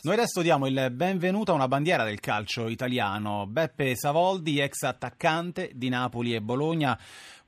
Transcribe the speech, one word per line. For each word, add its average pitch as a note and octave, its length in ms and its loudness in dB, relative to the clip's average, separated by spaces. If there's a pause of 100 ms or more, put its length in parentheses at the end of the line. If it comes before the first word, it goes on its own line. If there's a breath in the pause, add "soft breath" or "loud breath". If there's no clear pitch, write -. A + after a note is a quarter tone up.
noi D#3+ 100 2
adesso G#3+ 300 2
diamo D3 240 4
il C3 240 0
benvenuto F#3 640 0
a - 20 4
una C3 120 2
bandiera C#3+ 360 2
del G#2 160 -2
calcio A2 480 -2
italiano, G#2 800 -2
Beppe C3+ 480 -2
Savoldi, D#3+ 640 0
ex C#3 240 -2
attaccante D#3+ 880 -2
di B2+ 160 -4
Napoli A#2+ 460 -2
e A2 60 -2
Bologna. C#3 540 0 (520 loud breath)